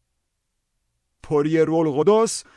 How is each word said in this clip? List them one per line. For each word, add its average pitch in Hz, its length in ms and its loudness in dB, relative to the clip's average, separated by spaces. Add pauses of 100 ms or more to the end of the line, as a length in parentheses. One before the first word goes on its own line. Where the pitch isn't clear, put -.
(1200)
پری 151 380 -2
روح 160 180 0
القدس 165 680 0 (120)